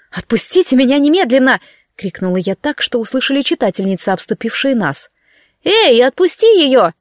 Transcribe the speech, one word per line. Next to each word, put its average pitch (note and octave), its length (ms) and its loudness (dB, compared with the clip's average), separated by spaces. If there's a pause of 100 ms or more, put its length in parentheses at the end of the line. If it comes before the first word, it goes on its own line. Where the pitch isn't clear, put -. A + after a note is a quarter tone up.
(120)
«Отпустите - 640 0
меня C4 220 2
немедленно!» C4+ 640 2 (400)
крикнула F#3 380 -6
я F#3 180 -4
так, - 260 -8
что - 180 -4
услышали C4 420 -2
читательницы, G3 680 -2
обступившие A3+ 640 -4
нас. A3+ 360 -4 (560)
«Эй, E4 400 2
отпусти F4+ 420 0
ее!» C4+ 540 4